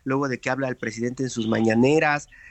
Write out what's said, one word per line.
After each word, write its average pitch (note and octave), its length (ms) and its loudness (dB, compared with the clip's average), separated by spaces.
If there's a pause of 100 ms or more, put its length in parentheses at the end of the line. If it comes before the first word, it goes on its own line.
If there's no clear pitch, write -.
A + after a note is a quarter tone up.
luego C#3 240 -2
de B2 120 -6
que - 80 -6
habla C3 200 -2
el B2 100 -6
presidente A#2+ 440 -6
en B2+ 60 -2
sus A2+ 200 -4
mañaneras. C3 800 2 (200)